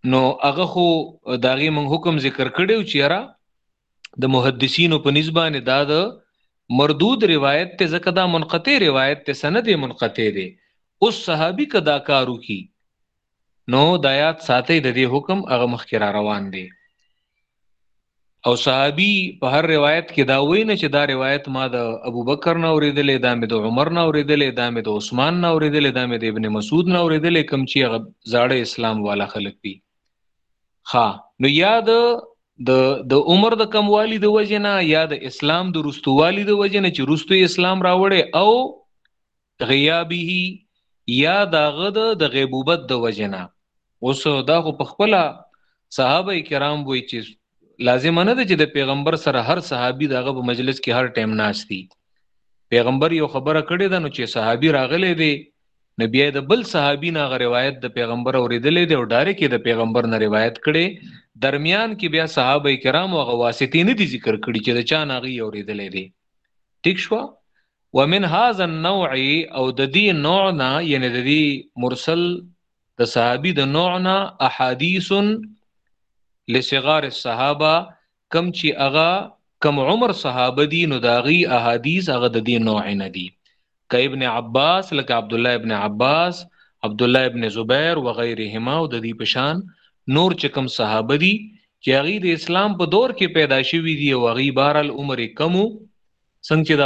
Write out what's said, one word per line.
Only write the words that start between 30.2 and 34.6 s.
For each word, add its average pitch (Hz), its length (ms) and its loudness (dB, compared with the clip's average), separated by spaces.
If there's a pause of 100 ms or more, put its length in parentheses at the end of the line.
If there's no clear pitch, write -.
ښه، 117 160 4 (360)
نو 135 120 4
یا 185 180 4 (140)
د، 226 100 4 (720)
د، - 20 6 (400)
د 139 220 4
عمر 220 260 4
د 220 140 2
کموالي 214 480 2
د 208 140 4
وجې 208 280 2